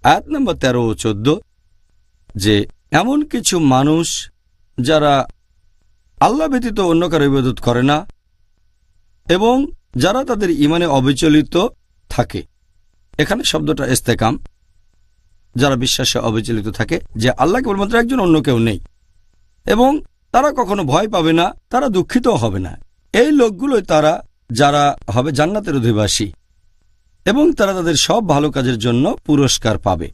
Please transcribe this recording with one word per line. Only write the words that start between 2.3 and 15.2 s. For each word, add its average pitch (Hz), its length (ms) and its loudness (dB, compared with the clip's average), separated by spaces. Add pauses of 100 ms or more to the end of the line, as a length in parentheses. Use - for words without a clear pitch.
যে 101 300 2 (240)
এমন 247 320 0
কিছু 214 360 -2
মানুষ 151 720 2 (500)
যারা 143 460 2 (960)
আল্লাহ 285 280 2
ব্যতীত 240 320 -2
অন্য 170 280 2
কারো 151 160 0
ইবাদত 131 360 0
করে 120 220 0
না 151 240 0 (1200)
এবং 233 380 2 (300)
যারা 202 280 0
তাদের 254 260 -2
ঈমানে 160 360 0
অবিচলিত 147 800 2 (420)
থাকে। - 340 -4 (760)
এখানে 202 260 -2
শব্দটা 147 420 -2
ইস্তেকাম, 117 580 -2 (1120)